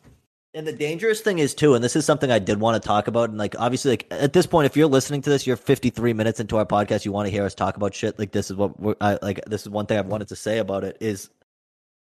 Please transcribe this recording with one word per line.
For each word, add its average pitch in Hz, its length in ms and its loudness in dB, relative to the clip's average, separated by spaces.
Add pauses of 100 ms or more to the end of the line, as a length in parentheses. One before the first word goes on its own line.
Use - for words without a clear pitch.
(560)
and 156 100 -10
the 156 80 -6
dangerous 170 480 -2
thing 196 160 0
is, 143 160 2
too, 147 220 6
and 117 80 2
this 123 120 2
is - 100 2
something 139 260 2
I 110 80 6
did 101 200 0
wanna 110 200 2
talk 104 280 0
about, 117 220 0
and, 107 80 -10
like, 104 220 -4
obviously, 123 320 0
like, - 180 -2
at 135 240 0
this 185 140 4
point, 156 180 4
if 131 100 0
you're 156 120 6
listening 135 340 2
to 147 80 -2
this, 143 160 2
you're 127 100 2
fifty-three 120 580 0
minutes 110 260 0
into 110 180 -2
our 104 80 2
podcast, 104 400 0
you 101 60 -4
wanna 101 180 -2
hear 101 160 -2
us 95 80 -4
talk 98 240 -4
about 101 160 -4
shit, - 240 -6
like, 104 140 -6
this 101 180 -2
is 95 80 -10
what 98 220 -2
we're, 104 200 -2
I, 101 220 0
like, 95 240 -6
this 104 160 -6
is 107 80 -14
one 104 160 -4
thing 107 140 0
I've 95 80 -4
wanted 101 220 -6
to 95 60 -14
say 107 220 -4
about 98 260 -4
it 95 160 -10
is, 107 300 -6 (720)